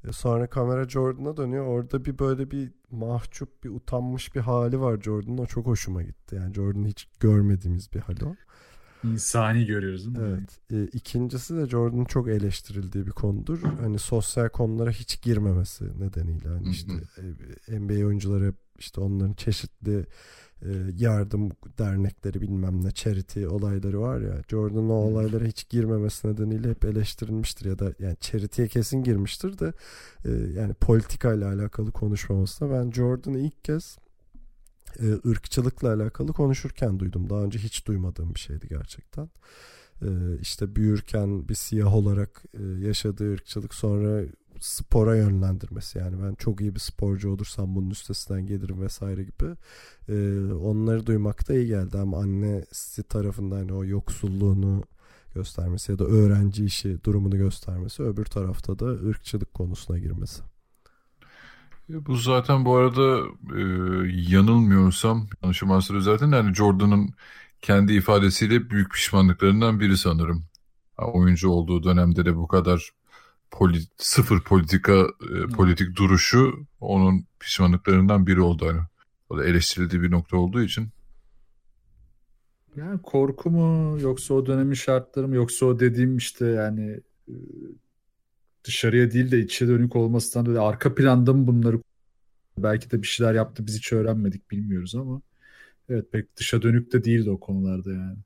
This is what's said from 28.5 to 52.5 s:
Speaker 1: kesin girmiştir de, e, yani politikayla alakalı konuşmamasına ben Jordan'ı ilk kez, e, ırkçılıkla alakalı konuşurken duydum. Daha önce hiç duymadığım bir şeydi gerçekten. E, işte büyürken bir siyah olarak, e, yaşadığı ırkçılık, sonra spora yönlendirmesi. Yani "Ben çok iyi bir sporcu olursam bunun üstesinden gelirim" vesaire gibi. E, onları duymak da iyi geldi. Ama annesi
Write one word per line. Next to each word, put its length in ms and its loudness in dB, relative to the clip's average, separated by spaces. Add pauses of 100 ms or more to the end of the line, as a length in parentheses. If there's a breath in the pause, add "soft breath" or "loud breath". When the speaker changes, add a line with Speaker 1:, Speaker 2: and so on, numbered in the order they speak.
Speaker 1:
kesin 360 -2
girmiştir 560 -2
de, 140 -4 (520 loud breath)
e, 60 -4
yani 420 -4
politikayla 800 2
alakalı 380 -4
konuşmamasına 800 -2
ben 200 -2
Jordan'ı 480 -2
ilk 240 -6
kez, 340 -6 (1040)
e, 300 0
ırkçılıkla 640 -2
alakalı 400 -4
konuşurken 680 -2
duydum. 300 -4
Daha 140 -2
önce 160 -4
hiç 280 -10
duymadığım 480 -6
bir 40 -6
şeydi 300 -12
gerçekten. 600 -12 (720 soft breath)
E, 60 -6 (340)
işte 340 -6
büyürken 760 0
bir 60 -2
siyah 400 0
olarak, 480 0 (100)
e, 100 -12 (240)
yaşadığı 460 -4
ırkçılık, 400 -10
sonra 500 -2 (360)
spora 560 2
yönlendirmesi. 840 0
Yani 240 -6
"Ben 120 -6
çok 260 -4
iyi 140 -4
bir 40 -6
sporcu 500 -4
olursam 460 -6
bunun 140 -2
üstesinden 560 -8
gelirim" 360 -8
vesaire 420 -8
gibi. 320 -4 (540 soft breath)
E, 60 -2 (380)
onları 520 0
duymak 440 -2
da 40 0
iyi 140 2
geldi. 300 -2
Ama 220 -2
annesi 840 -4